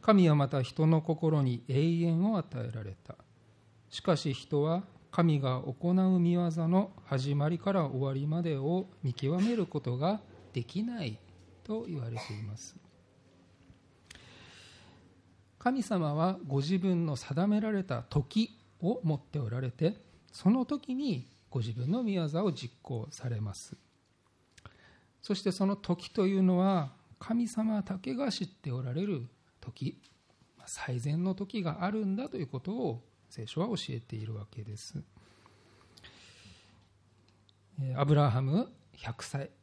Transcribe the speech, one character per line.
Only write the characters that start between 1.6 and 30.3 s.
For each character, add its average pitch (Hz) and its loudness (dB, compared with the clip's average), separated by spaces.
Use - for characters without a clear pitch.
永 160 2
遠 170 2
を 220 0
与 127 -6
え 117 -6
ら 110 -6
れ 95 -10
た。 - -12
し - -12
か 170 4
し 143 -2
人 - -2
は 165 0
神 165 4
が 127 0
行 139 -2
う - 4
御 185 4
業 175 4
の 190 2
始 139 0
ま 143 2
り 165 0
か 196 -2
ら 180 2
終 131 -4
わ 135 -2
り 139 -2
ま 156 0
で 165 0
を 165 0
見 123 0
極 147 0
め 240 2
る 202 0
こ 151 -4
と 123 -2
が 180 0
で 117 -2
き - -4
な 233 -4
い 107 -6
と 220 -6
言 160 -6
わ 117 -6
れ 117 -6
て 113 -10
い 107 -10
ま 107 -8
す。 - -18
神 254 0
様 160 0
は 180 0
ご 135 0
自 160 2
分 175 2
の 151 0
定 143 -2
め 208 2
ら 220 -2
れ 196 0
た 123 -4
時 - 0
を 190 0
持 156 2
っ - -8
て - -10
お 117 -4
ら 123 -4
れ 131 -2
て、 165 0
そ - 2
の 254 4
時 262 -4
に 247 -2
ご 135 -2
自 110 -2
分 123 -2
の 247 2
御 220 0
業 185 0
を 202 2
実 120 -8
行 113 -8
さ - -8
れ 113 -2
ま 104 -4
す。 - -14
そ - -2
し - -8
て 190 2
そ 190 2
の 196 2
時 - -4
と 196 2
い 196 2
う - 6
の 185 6
は、 180 2
神 233 0
様 220 0
だ 196 -6
け 254 -4
が 254 -2
知 190 -4
っ - -10
て - -8
お 123 -4
ら 127 -4
れ 175 -2
る 143 -4
時、 - -10